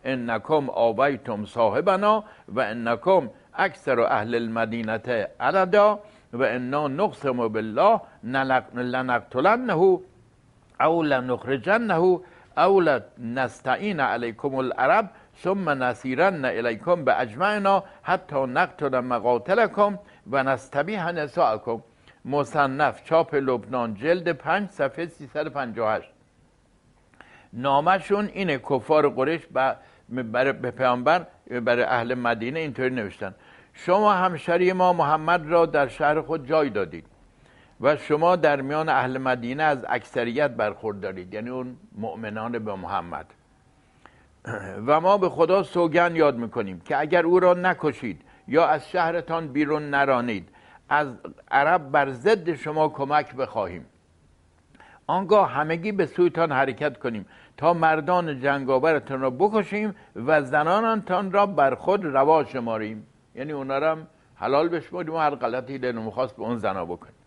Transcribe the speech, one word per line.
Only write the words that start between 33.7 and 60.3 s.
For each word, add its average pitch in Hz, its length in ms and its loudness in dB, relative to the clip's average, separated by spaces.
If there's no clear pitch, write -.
«شما 208 400 2
همشری 180 600 2
ما 185 200 4
محمد 156 540 2
را 170 180 6
در 147 220 2
شهر 151 340 0
خود 139 260 -6
جای 151 220 2
دادید 85 360 -6
و 143 160 4
شما 165 380 2
در 147 260 2
میان 151 280 -2
اهل 127 280 0
مدینه 131 460 -2
از 143 260 0
اکثریت 123 600 -2
برخوردارید»، 101 840 -6
یعنی 113 160 -10
اون 127 280 -10
مؤمنان 110 600 -8
به 107 160 -8
محمد، 87 500 -8
«و 151 160 4
ما 190 160 4
به 175 120 2
خدا 170 340 2
سوگند 175 520 2
یاد 147 220 4
می‌کنیم 107 420 -6
که 139 200 -4
اگر 160 260 2
او 180 140 4
را 180 140 6
نکشید 156 680 -2
یا 151 200 4
از 151 220 0
شهرتان 165 580 -2
بیرون 147 420 -2
نرانید، 123 600 0
از 147 180 2
عرب 147 400 2
بر 139 200 2
ضد 170 420 0
شما 156 360 0
کمک 147 460 -2
بخواهیم. 101 500 -6
آنگاه 180 440 4
همگی 165 400 -2
به 190 140 0
سویتان 165 460 2
حرکت 135 480 0
کنیم 113 260 -6
تا 165 160 4
مردان 160 680 0
جنگاورتان 135 800 2
را 135 80 0
بکشیم 202 680 -2
و 147 260 2